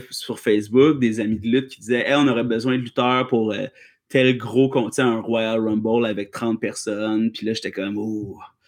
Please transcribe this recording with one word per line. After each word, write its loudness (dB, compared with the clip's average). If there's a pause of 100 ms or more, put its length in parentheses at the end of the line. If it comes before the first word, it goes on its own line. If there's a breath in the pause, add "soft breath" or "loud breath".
(100)
sur -10
Facebook 4
des 0
amis -2
de -6
lutte 0
qui -20
disaient, « -2
Hey, 2
on 4
aurait 0
besoin 0
de -4
lutteurs 0
pour, 0
euh, -6 (420 soft breath)
tel 4
gros 2
con-, 0
tu -12
sais, 0
un 2
Royal 0
Rumble 0
avec -4
trente -2
personnes. » -2
Puis -10
là, -2
j'étais -8
comme, « -6
Oh, -8 (300 soft breath)